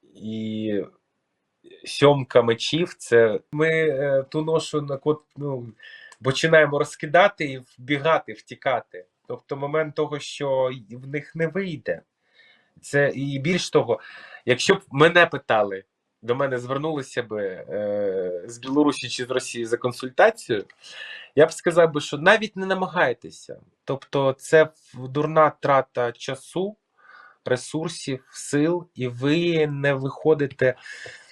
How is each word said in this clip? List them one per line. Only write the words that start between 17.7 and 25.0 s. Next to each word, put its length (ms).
з 100
Білорусі 520
чи 160
з 40
Росії 360
за 120
консультацією, 880
я 100
б 60
сказав 400
би, 100
що 160
навіть 380
не 100
намагайтеся. 920
Тобто 500
це 300
в-, 440